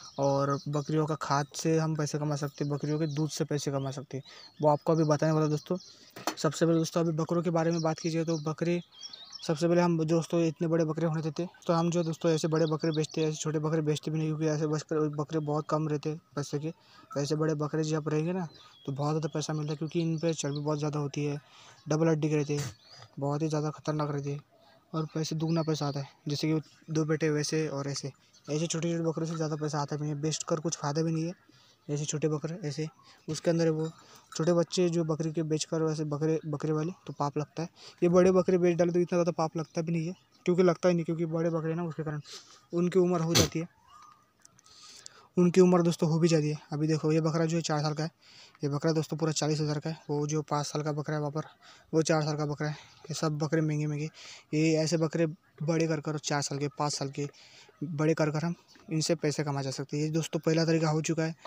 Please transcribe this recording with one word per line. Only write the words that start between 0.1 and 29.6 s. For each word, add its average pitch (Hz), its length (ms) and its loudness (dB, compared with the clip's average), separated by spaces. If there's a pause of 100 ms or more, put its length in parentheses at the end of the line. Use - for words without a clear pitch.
और 139 300 2 (200)
बकरियों 151 360 0
का 151 120 -2
खाद 143 380 0
से 160 220 2
हम 160 180 0
पैसे 151 240 -2
कमा 147 160 -2
सकते 143 280 -4
हैं, 147 100 -2
बकरियों 147 260 -2
के 165 80 0
दूध 147 220 -2
से - 160 -4
पैसे 147 260 -2
कमा 135 200 -2
सकते 131 260 -10
हैं, 127 60 -8 (380)
वो 151 80 6
आपको 147 240 2
अभी 160 120 4
बताने 151 280 2
वाला 156 140 4
दोस्तों। 151 300 -2 (580)
सबसे 160 300 0
पहले 165 120 6
दोस्तों 160 240 0
अभी 165 120 0
बकरों 165 300 0
के 175 80 -2
बारे 165 200 2
में 170 100 -2
बात 160 180 -2
कीजिए 165 260 -2
तो 165 160 0
बकरे 170 400 0 (640)
सबसे 165 240 0
पहले 175 140 4
हम 175 240 4
दोस्तों 165 360 2
इतने 165 260 0
बड़े 165 180 2
बकरे 156 200 -2
होने 160 160 0
देते, 160 260 -4 (200)
तो 180 60 2
हम 165 180 2
जो 170 120 2
दोस्तों 165 280 0
ऐसे 160 160 2
बड़े 160 200 2
बकरे 156 240 0
बेचते 156 300 -2
हैं, 156 80 2
ऐसे 156 80 -4
छोटे 156 220 -2
बकरे 156 240 0
बेचते 151 280 -2
भी 156 60 -2
नहीं, 156 100 0
क्योंकि 156 200 -2
ऐसे 151 200 0
बस-, 151 180 -2 (300)
बकरे 151 260 -2
बहुत 151 280 -2
कम 156 180 0
रहते 151 220 -4
हैं 156 100 -6 (160)
पैसे 143 240 -4
के। 156 120 -6
तो - 500 -10
ऐसे 147 140 -2
बड़े 156 200 2
बकरे 151 300 -2
जब 156 240 -2
रहेंगे 156 240 0
ना 180 140 -4 (380)
तो 143 60 -4
बहुत 143 200 -2
ज़्यादा 156 180 -2
पैसा 156 240 -4
मिलता 151 180 -4
है, 151 60 -4
क्योंकि 160 240 -2
इन 165 180 0
पे 165 140 0
चर्बी 147 260 -4
बहुत 147 200 -2
ज़्यादा 151 200 -2
होती 147 260 -4
है, 147 140 -4 (480)
डबल 156 220 4
हड्डी 156 200 2
के 156 60 2
रहते 147 200 0
हैं, 135 160 -4 (480)
बहुत 143 220 -2
ही 160 80 2
ज़्यादा 151 220 -2
खतरनाक 151 400 -4
रहते 143 200 -4
हैं 143 80 -6 (540)
और 160 200 -2
पैसे 160 220 -4
दुगना 160 280 0
पैसा 151 240 0
आता 143 120 -4
है। 135 100 -8 (180)
जैसे 147 220 -2
कि 156 120 2 (280)
दो 156 160 0
बेटे 156 260 0
वैसे 151 380 0
और 139 180 -6
ऐसे, 139 240 -6 (360)
ऐसे 151 200 -2
छोटे 165 240 -2
छोटे 165 120 -2
बकरों 165 220 -2
से 165 100 -4
ज़्यादा 160 220 -2
पैसा 151 240 -2